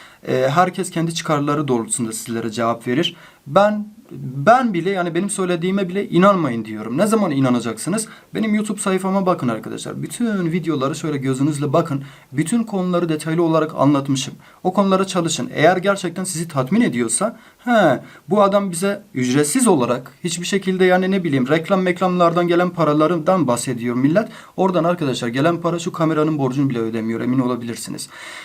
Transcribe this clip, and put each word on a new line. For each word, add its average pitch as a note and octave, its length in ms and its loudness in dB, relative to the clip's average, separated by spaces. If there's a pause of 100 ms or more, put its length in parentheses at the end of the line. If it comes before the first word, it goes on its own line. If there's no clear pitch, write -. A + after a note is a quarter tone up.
(280)
Ee, C3 220 2
herkes F3+ 400 0
kendi E3 240 -2
çıkarları D3 540 -2
doğrultusunda A2+ 440 -2
sizlere A2+ 380 -6
cevap A#2 360 -2
verir. B2+ 300 -2 (300)
Ben, G#3 420 2 (320)
ben F3+ 540 2
bile E3+ 160 -2
yani F3 240 -2
benim G3 160 -2
söylediğime F#3 580 -2
bile G3 200 -4
inanmayın E3 560 4
diyorum. A2 340 -6
Ne G#3 80 4
zaman G3+ 240 2
inanacaksınız? C3 760 0 (260)
Benim G#3+ 200 0
YouTube G#3+ 260 -2
sayfama F#3+ 460 0
bakın E3 220 0
arkadaşlar. A2+ 540 -6
Bütün G3 500 -2
videoları D3+ 420 -2
şöyle D3+ 240 -4
gözünüzle C#3 540 -2
bakın. D3+ 320 0 (280)
Bütün D#3+ 320 0
konuları F3+ 440 -2
detaylı D#3+ 340 0
olarak D#3+ 340 2
anlatmışım. C#3 580 2 (280)
O F3+ 100 -2
konulara F#3+ 340 2
çalışın. E3 480 -2
Eğer D#3+ 220 6
gerçekten F#3 480 -2
sizi E3 240 -6
tatmin C#3 320 0
ediyorsa, D3 580 0 (200)
he, F#3+ 440 4 (260)
bu G3+ 140 4
adam G3 280 4
bize G3 320 -2 (120)
ücretsiz C#3+ 540 2
olarak C3 440 2 (120)
hiçbir F3 220 -4
şekilde F#3 380 0
yani F#3 260 4
ne F#3+ 140 0
bileyim C3+ 240 0
reklam F3 340 0
meklamlardan F3 680 2
gelen F3 220 2
paralarından D#3 760 2
bahsediyor A#2+ 500 -2
millet. D#3+ 320 2 (280)
Oradan F3+ 280 0
arkadaşlar D3 440 -2
gelen D#3+ 320 0
para E3+ 180 -2
şu E3+ 140 -6
kameranın D#3+ 460 0
borcunu C3+ 320 0
bile A#2 80 -4
ödemiyor, A2+ 420 -4
emin B2 180 0
olabilirsiniz. A#2 680 -4 (360)